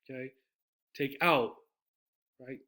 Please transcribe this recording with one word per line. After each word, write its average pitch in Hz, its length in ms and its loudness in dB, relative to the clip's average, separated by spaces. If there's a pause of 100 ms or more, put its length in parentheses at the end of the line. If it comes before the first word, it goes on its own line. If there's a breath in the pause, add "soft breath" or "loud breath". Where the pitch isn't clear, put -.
okay? 131 220 -10 (640)
Take 139 260 -2
out, 143 340 4 (840)
right? 127 280 -12